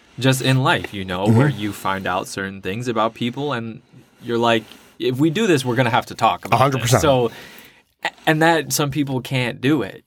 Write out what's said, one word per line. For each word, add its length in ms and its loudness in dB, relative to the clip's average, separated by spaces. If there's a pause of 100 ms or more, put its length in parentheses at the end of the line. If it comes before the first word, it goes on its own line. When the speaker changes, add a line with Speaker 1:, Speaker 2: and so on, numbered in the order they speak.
(200)
Speaker 1:
just 220 2
in 220 2
life, 300 0
you 120 -8
know, 200 -4
Speaker 2:
Mm-hmm. 120 6
Speaker 1:
where 120 6
you 240 -6
find 340 -4
out 200 -4
certain 340 -10
things 260 -6
about 260 0
people 400 -6
and 280 -10 (400)
you're 160 -4
like, 260 4 (360)
"If 200 -2
we 100 4
do 180 -2
this, 180 2
we're 100 -2
gonna 140 2
have 180 2
to 80 -14
talk 300 0
about 120 2
Speaker 2:
A 20 4
hundred 220 2
percent. 200 4
Speaker 1:
this." 80 4
So, 220 4 (720)
a-, 80 -4 (160)
and 140 2
that 320 2
some 180 0
people 300 -2
can't 400 -4
do 200 2
it, 260 -10